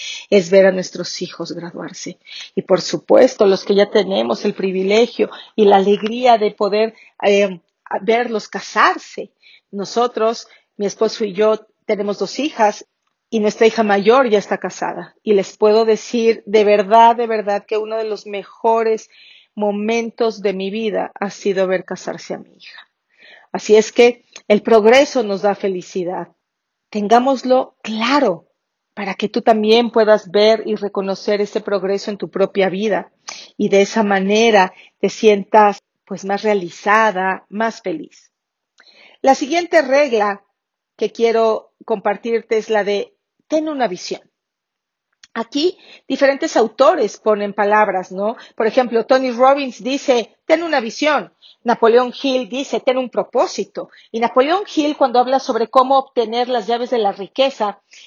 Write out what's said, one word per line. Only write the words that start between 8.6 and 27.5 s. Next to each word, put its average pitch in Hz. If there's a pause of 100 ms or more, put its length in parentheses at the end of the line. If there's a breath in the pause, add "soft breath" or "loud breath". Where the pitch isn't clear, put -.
Nosotros, 226 (300 soft breath)
mi 202
esposo 214
y 202
yo, 214 (200)
tenemos 202
dos -
hijas 240 (480)
Y 220
nuestra 208
hija 226
mayor 220
ya 208
está 190
casada. 170
Y 214
les 165
puedo 214
decir 220
de 208
verdad, 214
de 240
verdad, 202
que 214
uno 214
de 220
los 208
mejores 220 (460 soft breath)
momentos 214
de 202
mi 190
vida 208
ha 202
sido 190
ver 180
casarse 170
a -
mi -
hija. - (600 soft breath)
Así 202
es 214
que 240 (220 loud breath)
el 208
progreso 233
nos 196
da 202
felicidad. 180 (600)
Tengámoslo 254